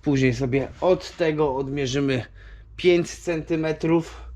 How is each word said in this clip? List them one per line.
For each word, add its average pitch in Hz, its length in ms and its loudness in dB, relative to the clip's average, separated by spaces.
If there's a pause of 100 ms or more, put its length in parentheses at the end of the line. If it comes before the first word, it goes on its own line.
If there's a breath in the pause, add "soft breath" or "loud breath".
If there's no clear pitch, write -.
Później 131 320 2
sobie 131 340 0 (140)
od 180 360 2
tego 151 380 0
odmierzymy 135 680 -2 (520 soft breath)
pięć 175 320 4
centymetrów 160 1120 -2 (140)